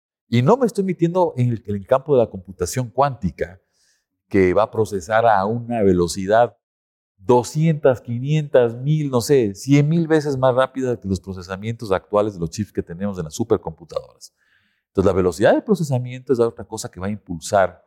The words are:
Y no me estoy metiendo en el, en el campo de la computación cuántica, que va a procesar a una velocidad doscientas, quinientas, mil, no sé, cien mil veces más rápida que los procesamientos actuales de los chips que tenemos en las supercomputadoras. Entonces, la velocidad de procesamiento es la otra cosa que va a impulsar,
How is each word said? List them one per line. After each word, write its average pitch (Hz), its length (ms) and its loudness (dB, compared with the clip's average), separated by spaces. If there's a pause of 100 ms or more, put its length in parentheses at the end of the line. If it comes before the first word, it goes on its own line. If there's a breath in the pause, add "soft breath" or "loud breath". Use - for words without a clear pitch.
(300)
Y 120 120 2
no 180 160 4
me 269 80 0
estoy 202 180 -2
metiendo 175 540 0
en 123 120 0
el, 113 180 -6
en 104 80 -4
el 98 120 -10
campo 135 280 2
de 120 80 4
la 107 60 0
computación 98 600 -8
cuántica, 95 720 -4 (680)
que 92 240 4
va 101 100 2
a 110 80 -2
procesar 107 540 -2
a 101 200 4
una 117 380 -4
velocidad 95 720 2 (580)
doscientas, 131 840 2
quinientas, 127 760 0
mil, 147 340 -2
no 127 120 0
sé, 113 340 2
cien 143 340 2
mil 170 180 0
veces 151 300 0
más 131 160 2
rápida 131 460 -2
que - 80 -10
los 95 120 0
procesamientos 95 720 -10
actuales 104 420 0
de 92 60 -14
los 82 100 -4
chips - 220 -6
que 98 120 -6
tenemos 92 340 -8
en 87 60 -8
las 76 100 -12
supercomputadoras. - 1000 -6 (540)
Entonces, 95 180 -2
la 95 100 4
velocidad 92 380 2
de 311 80 0
procesamiento 131 720 -2
es 117 60 0
la 117 80 4
otra 117 180 -10
cosa - 260 -12
que - 80 -16
va 92 80 -8
a - 20 -6
impulsar, 92 760 -2